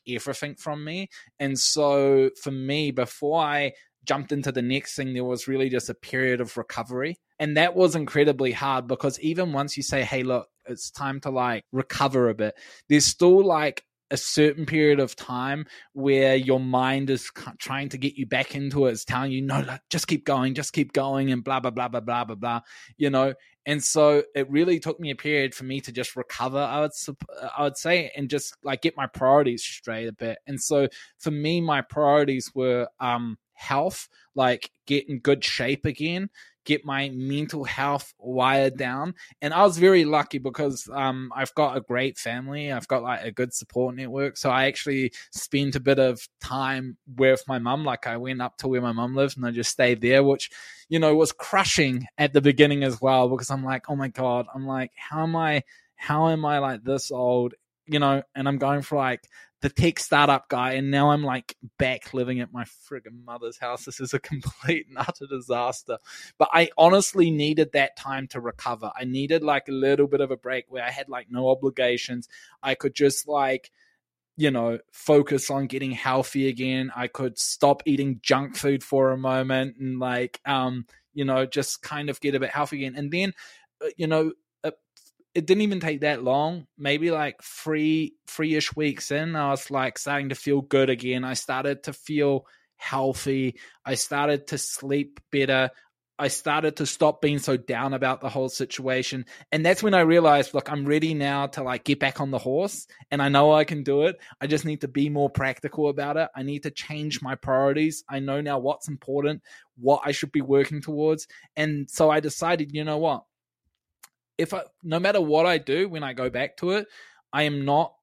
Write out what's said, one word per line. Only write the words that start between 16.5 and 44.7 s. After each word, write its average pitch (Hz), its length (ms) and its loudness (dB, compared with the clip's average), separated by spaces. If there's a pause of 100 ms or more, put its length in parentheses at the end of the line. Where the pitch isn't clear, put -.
mind 131 500 0
is 131 260 -2
c-, - 220 -14
trying 139 300 -6
to 135 100 -10
get 139 180 -2
you 135 100 -4
back 131 280 -2
into 139 320 0
it. 123 60 4
It's 110 120 -8
telling 131 280 -2
you, 131 100 -4
"No, 135 180 -2
like, 131 200 -8 (100)
just - 160 -4
keep 151 180 -2
going, 135 300 0
just 139 180 -6
keep 139 200 -2
going," 135 400 0
and 123 100 -2
blah, 135 160 -2
blah, 127 120 -2
blah, 123 180 -4
blah, 120 120 -6
blah, 120 240 -4
blah, 110 120 -10
blah, 117 240 -4 (360)
you 143 140 0
know? 135 240 2 (320)
And 143 160 -2
so 147 400 4 (120)
it 135 160 -2
really 165 280 2
took 160 220 -6
me 156 100 -6
a 131 60 -8
period 143 380 -2
for 135 100 -14
me 135 160 -6
to 127 100 -14
just 120 260 -8
recover, 127 420 -4
I 139 220 -2
would 151 140 -2
sup-, - 300 -12 (320)
I 147 60 -2
would 143 160 -2
say, 175 360 0
and 139 140 -6
just, 143 340 -4
like, 135 200 -4
get 165 140 0
my 135 100 -2
priorities 131 580 4
straight 113 420 -8
a 110 60 -8
bit. 113 340 -8
And 135 140 -8
so 139 280 2 (300)
for - 120 -4
me, 151 300 0
my 156 200 0
priorities 143 760 2
were, 127 340 0 (120)
um, 120 380 -2 (160)
health, - 540 -4 (260)
like, 127 360 2 (160)
get 139 220 0
in 135 120 -6
good 139 240 2
shape 131 420 -2
again, 170 420 -4 (380)
get 147 180 0
my 139 260 -2
mental 139 540 -4
health 139 540 -4
wired 127 580 2
down. 135 380 -6 (260)
And 147 140 -4
I 175 80 6
was 185 160 6
very 180 260 8
lucky 151 340 0
because, 131 540 -4
um, 131 420 -4
I've 131 200 -6
got 143 220 2
a 135 40 0
great 123 380 -2
family. 135 540 -6
I've 123 160 -6
got, 131 140 0
like, 120 200 -4
a 113 80 -6
good 123 240 -4
support 123 400 -2
network. 131 420 -6
So 139 140 -2
I 131 160 2
actually 135 460 -2 (180)